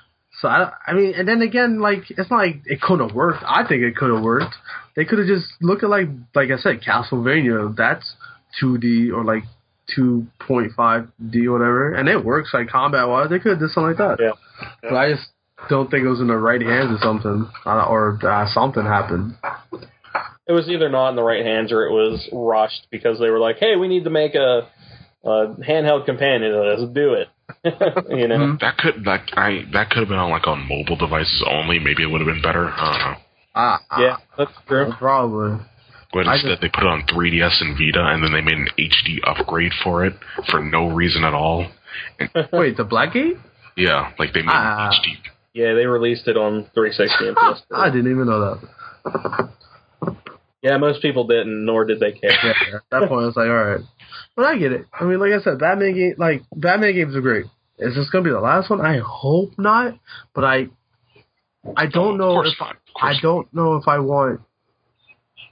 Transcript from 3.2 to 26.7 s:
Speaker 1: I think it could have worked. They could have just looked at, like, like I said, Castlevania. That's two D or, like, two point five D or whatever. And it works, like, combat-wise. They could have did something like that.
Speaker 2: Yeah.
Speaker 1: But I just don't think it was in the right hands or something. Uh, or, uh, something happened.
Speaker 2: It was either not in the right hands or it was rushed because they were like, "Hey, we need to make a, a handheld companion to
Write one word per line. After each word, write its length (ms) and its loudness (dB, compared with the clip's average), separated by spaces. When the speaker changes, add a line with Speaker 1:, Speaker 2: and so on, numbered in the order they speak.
Speaker 1:
I 220 0
think 160 2
it 140 0
could 180 2
have 80 0
worked. 320 0
They 100 0
could 140 0
have 80 2
just 200 0
looked 220 2
at, 80 2
like, 160 2
like 200 2
I 60 -2
said, 220 -2
Castlevania. 960 0
That's 380 -2
two 180 2
D 320 2
or, 140 -4
like, 180 0
two 360 2
point 380 -2
five 320 0
D 180 2
or 100 2
whatever. 340 2
And 160 0
it 160 2
works, 300 -2
like, 140 -2
combat-wise. 640 0
They 100 0
could 120 0
have 60 0
did 120 -2
something 260 0
like 20 -6
that. 240 0
Speaker 2:
Yeah. 460 -4
Speaker 1:
But 140 -4
I 200 2
just 120 -10
don't 220 0
think 140 0
it 40 2
was 120 0
in 80 0
the 80 2
right 260 2
hands 300 0
or 100 -2
something. 480 -2
Uh, 200 2
or, 380 0
uh, 300 0
something 300 0
happened. 500 -2
Speaker 2:
It 60 0
was 160 2
either 200 0
not 220 2
in 60 -2
the 80 2
right 200 2
hands 280 0
or 100 4
it 80 0
was 420 0
rushed 600 0
because 260 -2
they 100 2
were 120 4
like, 180 0
"Hey, 160 4
we 140 0
need 160 0
to 60 -2
make 260 2
a, 320 2
a 40 -4
handheld 400 2
companion 460 0
to 240 2